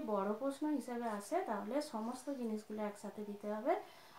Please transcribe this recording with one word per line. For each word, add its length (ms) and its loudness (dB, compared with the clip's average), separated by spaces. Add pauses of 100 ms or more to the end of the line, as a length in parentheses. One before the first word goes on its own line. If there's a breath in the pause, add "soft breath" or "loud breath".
বড় 280 4
প্রশ্ন 340 2
হিসেবে 400 0
আসে 320 0
তাহলে 420 0
সমস্ত 480 -2
জিনিসগুলো 520 -2
একসাথে 420 -4
দিতে 300 -4
হবে, 200 4 (440 loud breath)